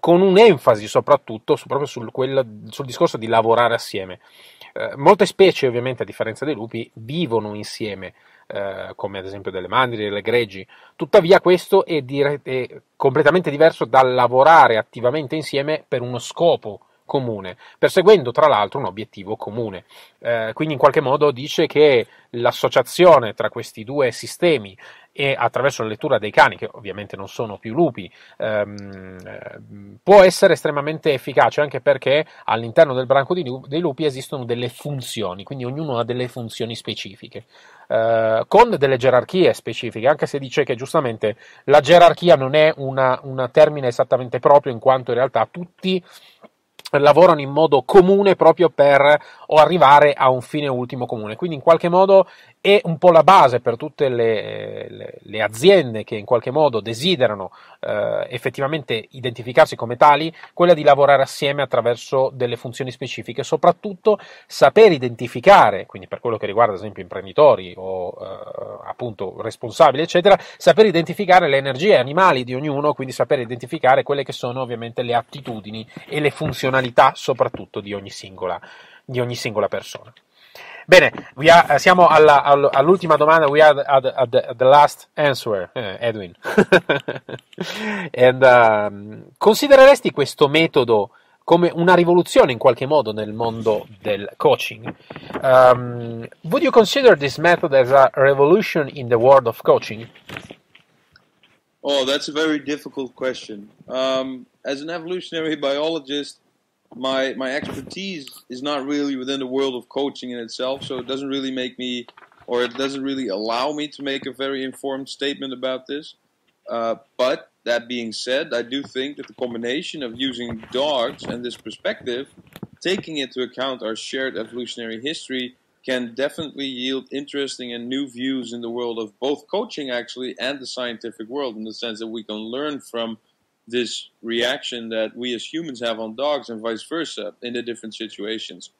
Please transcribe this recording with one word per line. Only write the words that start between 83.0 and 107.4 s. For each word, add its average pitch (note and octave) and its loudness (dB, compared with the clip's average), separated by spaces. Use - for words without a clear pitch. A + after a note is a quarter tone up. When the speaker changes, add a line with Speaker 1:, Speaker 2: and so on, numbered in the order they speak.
Speaker 1:
domanda, D#3 4
we C#3+ 2
are D3+ 8
at, C3+ 2
at, C3 -2
at B2 0
the, A#2+ 2
at B2 -12
the B2+ 0
last D3 6
answer, A#2+ -4
eh, G2+ -10
Edwin. G#2+ -6
<laughs> F3+ -4
And, B2+ 4
um, G#2+ 2
considereresti C4 6
questo C#3+ 0
metodo B2+ 2
come E3+ 2
una E3+ 2
rivoluzione F3 4
in A2+ -6
qualche B2+ 2
modo B2+ 0
nel G#2+ -8
mondo A2+ -4
del G2+ -6
coaching? A2+ 0
Um, B2 2
would G#3+ -4
you C4+ 0
consider A#3+ 4
this C#3 -6
method E3 0
as B2+ 4
a C3+ 6
revolution C#3+ 2
in B2+ -12
the A#2+ 2
world B2+ 6
of A2+ -6
coaching? A2+ -2
Speaker 2:
Oh, C#3 -2
that's C#3+ -4
a D3+ -12
very D3+ -2
difficult C#3 -10
question. A#2 -10
Um, C3 -6
as C#3 -8
an D#3+ -12
evolutionary E3 -8
biologist, C#3+ -6
my, C3 -4
my C3 -8